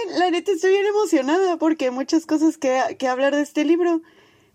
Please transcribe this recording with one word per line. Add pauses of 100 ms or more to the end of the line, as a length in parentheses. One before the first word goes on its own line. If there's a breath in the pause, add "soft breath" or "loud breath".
(180)
la
neta
estoy
bien
emocionada
porque
hay
muchas
cosas
que,
que
hablar
de
este
libro. (540 soft breath)